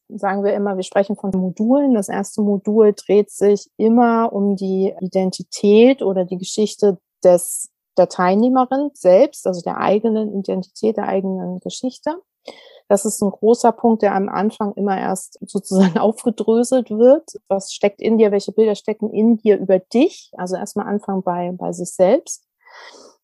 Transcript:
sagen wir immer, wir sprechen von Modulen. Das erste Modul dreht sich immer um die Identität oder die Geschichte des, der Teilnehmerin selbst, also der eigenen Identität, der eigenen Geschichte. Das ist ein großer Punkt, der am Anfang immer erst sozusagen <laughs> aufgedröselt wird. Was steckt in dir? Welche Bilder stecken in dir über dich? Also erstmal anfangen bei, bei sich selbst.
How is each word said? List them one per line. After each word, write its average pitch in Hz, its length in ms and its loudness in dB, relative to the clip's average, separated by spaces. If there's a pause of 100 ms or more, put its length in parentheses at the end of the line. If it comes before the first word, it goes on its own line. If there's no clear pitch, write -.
sagen 196 340 -6
wir 202 100 0
immer, 202 240 -4
wir 185 60 -6
sprechen 202 320 -2
von 196 160 -6
Modulen. 220 600 0
Das 208 160 -2
erste 202 320 -6
Modul 208 520 2
dreht 202 380 0
sich 202 460 0
immer 226 560 2
um 202 220 -2
die 190 440 -2
Identität 202 1000 2
oder 185 240 -2
die 185 120 -8
Geschichte 202 600 -2 (240)
des, - 460 2 (280)
der 175 120 4
Teilnehmerin 254 840 0
selbst, 196 540 2
also 180 140 -4
der - 160 -8
eigenen 214 600 0
Identität, 196 600 -4
der 202 100 -4
eigenen 185 520 -4
Geschichte. 254 580 -8 (720)
Das 202 160 2
ist - 160 -4
ein 196 100 0
großer 226 420 2
Punkt, 226 280 0
der 196 140 0
am 196 140 -2
Anfang 202 460 -4
immer 196 220 -2
erst - 480 -8
sozusagen 190 520 0
<laughs> - 20 0
aufgedröselt 226 880 0
wird. 247 420 4 (160)
Was 196 260 -6
steckt - 280 -4
in 220 160 0
dir? 214 140 4
Welche 202 200 -2
Bilder 214 240 2
stecken 214 360 -6
in 220 260 2
dir 208 200 2
über 185 220 2
dich? - 580 -2
Also 185 180 -6
erstmal 202 320 -8
anfangen 202 360 -6
bei, 175 300 -4
bei 175 200 -8
sich 175 180 -10
selbst. - 560 0 (760)